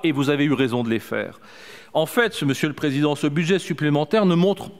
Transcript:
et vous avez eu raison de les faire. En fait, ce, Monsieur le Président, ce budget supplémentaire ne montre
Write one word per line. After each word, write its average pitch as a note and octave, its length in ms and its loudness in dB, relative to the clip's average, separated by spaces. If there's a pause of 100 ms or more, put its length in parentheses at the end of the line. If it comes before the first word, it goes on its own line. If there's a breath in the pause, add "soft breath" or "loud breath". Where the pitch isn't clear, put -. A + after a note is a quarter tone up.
et D#3 80 2
vous C3+ 160 0
avez D3 160 2
eu D3+ 80 2
raison A#2+ 300 0
de A#2 60 -2
les A2+ 100 0
faire. G#2 420 -8 (520 loud breath)
En D#3 120 0
fait, A#3 280 0
ce, - 120 -4
Monsieur C#3 240 0
le C#3 40 -6
Président, D3 420 0
ce D3+ 120 0
budget E3 320 0
supplémentaire D3+ 680 0
ne F3 100 4
montre F#3 340 2 (100)